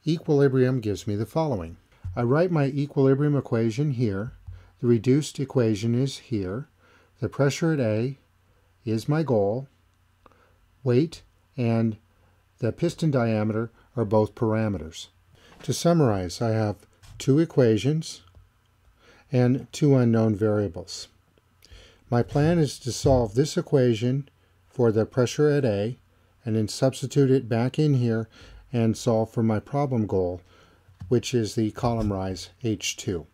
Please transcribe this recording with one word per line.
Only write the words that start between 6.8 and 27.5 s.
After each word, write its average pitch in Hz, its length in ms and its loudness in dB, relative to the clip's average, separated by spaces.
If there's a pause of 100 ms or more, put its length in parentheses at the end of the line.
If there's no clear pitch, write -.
The 110 100 -4
pressure 143 440 0
at 143 60 -2
A 117 380 -2 (680)
is 113 240 -4
my 151 140 0
goal. 120 460 0 (1160)
Weight 131 380 0 (340)
and 113 420 0 (600)
the 113 140 -2
piston 165 400 -2
diameter 113 580 0 (260)
are 117 100 -2
both 107 280 2
parameters. 107 760 -4 (520)
To - 100 -8
summarize, 120 680 0
I 117 80 0
have 110 380 -2 (320)
two 135 180 2
equations 139 840 0 (1080)
and 127 400 2
two 143 240 4
unknown 113 400 4
variables. 101 720 -2 (1000)
My 120 140 2
plan 156 340 2
is 147 220 0
to 117 120 -6
solve 120 440 2
this 147 200 0
equation 127 720 0 (400)
for 117 240 2
the 107 140 2
pressure 131 420 0
at 143 160 2
A 107 360 -2 (440)
and 110 120 -2
then 107 120 0
substitute 135 640 0
it 131 180 2
back 117 300 -2